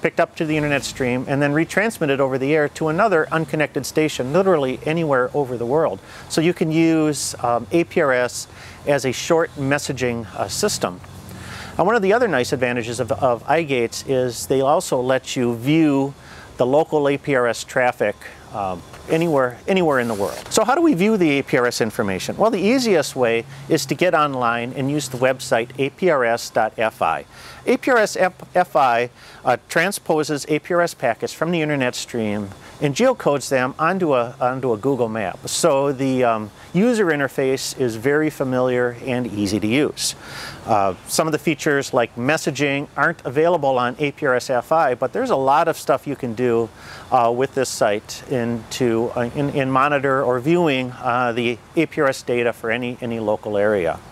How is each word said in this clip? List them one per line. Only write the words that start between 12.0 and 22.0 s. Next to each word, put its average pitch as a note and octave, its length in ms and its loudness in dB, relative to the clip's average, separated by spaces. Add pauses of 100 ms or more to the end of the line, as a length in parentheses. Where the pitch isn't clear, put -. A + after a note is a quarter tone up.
the F#3+ 120 4
other B3 140 4
nice B2+ 240 0
advantages B2 480 -2
of, B2 120 -2
of A#2+ 360 0
eye D3+ 140 2
gates B2+ 460 -2
is B2+ 400 -2
they C3+ 120 2
also C#3 400 2
let B2+ 360 -2
you A#2+ 200 0
view C#3 600 2 (420)
the B2+ 80 4
local D3 420 2
A C#3 100 0
P C#3 180 -2
R B2 100 4
S A#2 180 -2
traffic, A#2+ 520 0 (380)
um, F#2 280 -4 (260)
anywhere, C#3+ 500 2 (100)
anywhere F3 320 2
in A#2+ 80 0
the A#2 60 -2
world. F#2+ 360 -4
So A3 140 4
how A#3+ 120 2
do F4 60 2
we D#4+ 140 4
view G#3 200 2
the D#3 240 4
A C3 40 -2
P - 140 0
R B2 100 4
S A#2+ 120 -2
information? G2+ 580 -2